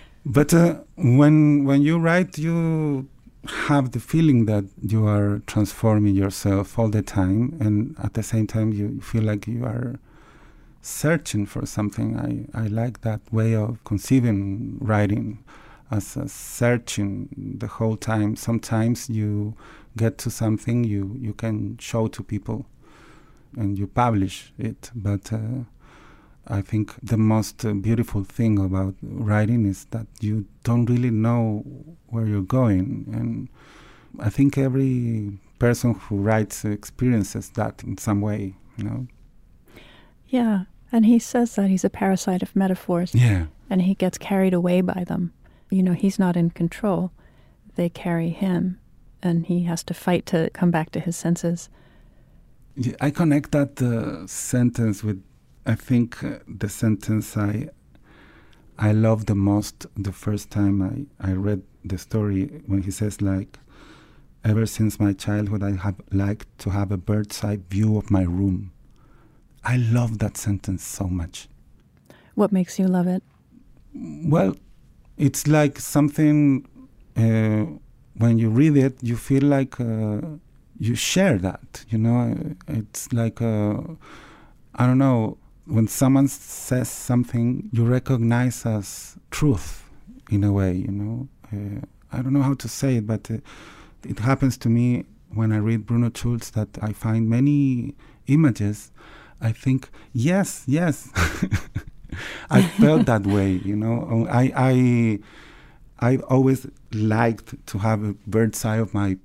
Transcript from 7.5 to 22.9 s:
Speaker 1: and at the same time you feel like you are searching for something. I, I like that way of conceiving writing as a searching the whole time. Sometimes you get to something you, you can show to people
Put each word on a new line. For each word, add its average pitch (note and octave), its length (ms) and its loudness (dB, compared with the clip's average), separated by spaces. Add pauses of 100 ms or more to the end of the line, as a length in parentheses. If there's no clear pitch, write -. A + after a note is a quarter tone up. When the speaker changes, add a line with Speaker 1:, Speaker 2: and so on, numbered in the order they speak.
Speaker 1:
and G#2+ 420 0
at G#2+ 120 -6
the A2+ 100 -4
same A2 240 0
time A2 240 -2
you G#2 300 -4
feel A2+ 220 -2
like G#2+ 220 -2
you A#2 200 -4
are A#2+ 340 -6 (840)
searching D3 640 -2
for A#2+ 200 -6
something. A2+ 880 -4
I, A2+ 80 -4
I A2 40 -2
like A2+ 340 -4
that G#2+ 180 -4 (140)
way A2 220 2
of A2 280 -4
conceiving G#2+ 960 0
writing G#2+ 640 0 (480)
as G#2+ 260 -4
a B2 100 -6
searching G#2+ 1040 -4 (300)
the G#2+ 80 -8
whole A2 300 -2
time. A2 380 0
Sometimes A#2 760 -2
you G#2 460 -2 (420)
get A2+ 220 0
to A#2 100 -4
something A#2 540 0
you, G2+ 360 -2
you A2 140 -6
can A2 440 -4
show A2+ 300 -2
to - 160 -8
people A2 420 -6 (880)